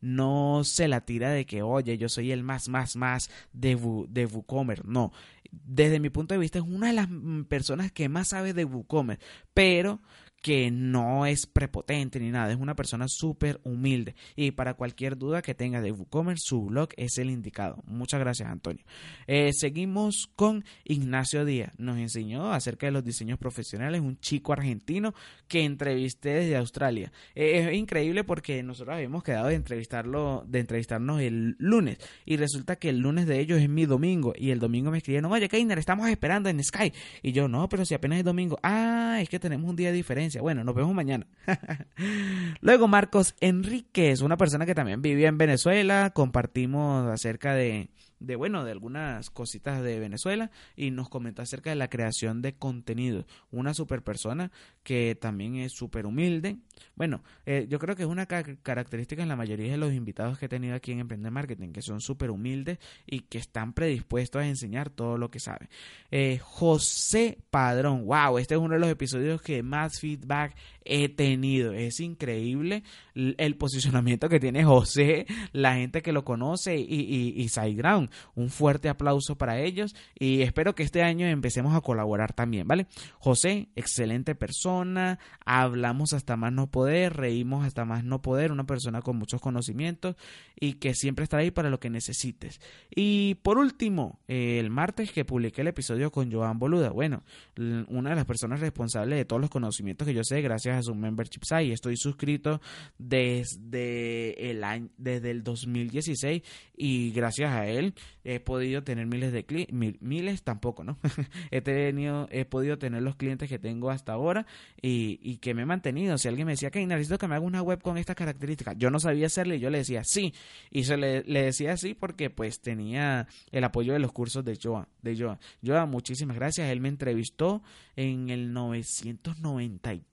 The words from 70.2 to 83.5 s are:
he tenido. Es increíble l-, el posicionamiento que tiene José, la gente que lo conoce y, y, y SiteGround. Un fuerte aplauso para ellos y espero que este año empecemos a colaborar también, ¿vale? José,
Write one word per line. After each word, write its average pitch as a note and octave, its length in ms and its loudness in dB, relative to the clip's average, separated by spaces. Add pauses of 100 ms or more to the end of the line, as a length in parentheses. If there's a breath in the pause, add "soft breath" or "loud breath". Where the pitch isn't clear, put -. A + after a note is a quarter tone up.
he C#3+ 260 2
tenido. C3+ 640 2
Es A#2 260 -4
increíble D#3 840 -2 (320 loud breath)
l-, C3 220 0
el D3+ 180 2
posicionamiento C3 760 2
que E3 100 8
tiene C3 240 4
José, C#3+ 640 8 (280 loud breath)
la C3 220 6
gente B2+ 260 0
que E3 100 -2
lo C#3+ 120 2
conoce D3 540 -2
y, C3+ 60 0
y, B2 520 0
y A#2 140 -2
SiteGround. A#2+ 600 2 (260 loud breath)
Un A#2+ 140 -2
fuerte C#3+ 400 2
aplauso C#3+ 480 0
para B2 240 0
ellos F#3 340 -4 (240 loud breath)
y C3+ 220 4
espero D#3 340 2
que D#3+ 80 -2
este E3+ 180 2
año E3+ 260 4
empecemos C3+ 480 2
a D#3+ 60 6
colaborar G#2+ 520 2
también, A2 340 0
¿vale? F3 200 4 (320 loud breath)
José, F3+ 560 2